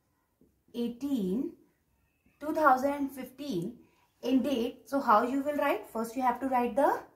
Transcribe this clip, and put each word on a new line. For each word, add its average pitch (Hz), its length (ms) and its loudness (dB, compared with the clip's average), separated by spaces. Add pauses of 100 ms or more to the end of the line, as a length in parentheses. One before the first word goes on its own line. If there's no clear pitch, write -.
(760)
eighteen, 240 800 -4 (840)
two 302 140 -6
thousand 277 400 4
and 277 180 -4
fifteen 247 680 -8 (520)
in 262 120 4
date, 247 440 -4
so 277 140 -2
how 220 220 6
you 262 200 -2
will 294 140 -2
write? 294 360 -2
First, 226 240 -6
you 262 60 -2
have 240 180 2
to 269 60 -4
write 240 300 0
the 330 240 4 (160)